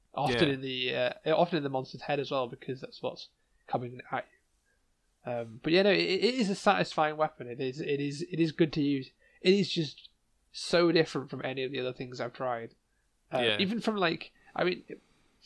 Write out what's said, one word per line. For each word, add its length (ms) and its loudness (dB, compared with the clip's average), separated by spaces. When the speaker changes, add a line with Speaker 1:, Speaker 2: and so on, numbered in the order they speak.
Speaker 1:
Often 320 2
Speaker 2:
Yeah. 60 0
Speaker 1:
in 80 -6
the, 340 -4
uh, 180 0
often 220 2
in 60 -2
the 60 -2
monster's 340 -6
head 160 -2
as 120 -4
well, 160 0
because 320 -10
that's 220 -16
what's 260 -8
coming 320 -8
at 140 -6
you. 60 -8
Um, 320 -8
but 100 0
yeah, 100 6
no, 80 6
it, 80 4
it 360 2
is 140 2
a 60 0
satisfying 640 2
weapon. 300 -2
It 120 -10
is, 220 -4
it 180 -2
is, 240 -4
it 160 -8
is 120 2
good 220 2
to 80 0
use. 300 0
It 120 6
is 160 4
just 400 -4
so 400 4
different 380 2
from 160 -8
any 180 -4
of 80 -4
the 80 -4
other 140 -2
things 280 -10
I've 120 -6
tried. 420 -6
Uh, 60 2
Speaker 2:
Yeah. 200 4
Speaker 1:
even 220 0
from, 160 0
like, 340 0
I 80 0
mean, 200 -2